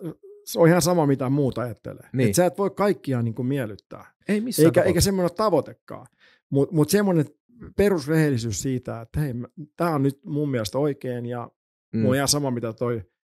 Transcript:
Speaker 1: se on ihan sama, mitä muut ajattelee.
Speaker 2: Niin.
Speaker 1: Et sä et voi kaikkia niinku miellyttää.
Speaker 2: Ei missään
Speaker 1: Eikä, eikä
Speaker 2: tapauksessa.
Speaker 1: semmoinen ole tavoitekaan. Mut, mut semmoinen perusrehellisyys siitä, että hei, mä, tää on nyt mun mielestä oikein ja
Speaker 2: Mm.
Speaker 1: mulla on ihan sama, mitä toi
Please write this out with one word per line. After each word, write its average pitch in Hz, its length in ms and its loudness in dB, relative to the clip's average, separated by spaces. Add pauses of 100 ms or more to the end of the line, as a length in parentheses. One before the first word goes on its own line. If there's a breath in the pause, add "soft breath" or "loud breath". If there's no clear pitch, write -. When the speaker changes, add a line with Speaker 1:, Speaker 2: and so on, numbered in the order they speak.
(460)
Speaker 1:
se - 140 -8
on 165 80 8
ihan 175 140 6
sama, 175 240 2
mitä 135 240 0
muut 139 280 0
ajattelee. 113 560 -10
Speaker 2:
Niin. 123 160 2
Speaker 1:
Et 98 60 -2
sä 180 100 4
et 175 120 -2
voi 196 120 0
kaikkia 185 520 -2
niinku 117 220 -4
miellyttää. 117 640 -8 (220)
Speaker 2:
Ei 208 140 0
missään 214 240 2
Speaker 1:
Eikä, - 140 6
eikä 165 40 4
Speaker 2:
tapauksessa. 170 220 4
Speaker 1:
semmoinen 185 260 0
ole - 60 -18
tavoitekaan. 147 720 -2 (420 soft breath)
Mut, 139 220 0
mut 151 180 2
semmoinen 190 360 2 (520)
perusrehellisyys 151 840 0
siitä, 123 400 -6
että - 180 -8
hei, 143 140 -2
mä, 120 140 -8 (280)
tää 170 200 -2
on 135 80 2
nyt 139 220 0
mun 147 260 -4
mielestä 120 260 -4
oikein 135 480 -4
ja 120 260 -10 (420)
Speaker 2:
Mm. 113 60 -2
Speaker 1:
mulla 120 120 4
on 131 40 2
ihan 139 120 0
sama, 143 240 0
mitä 117 220 -4
toi 120 280 -4 (320)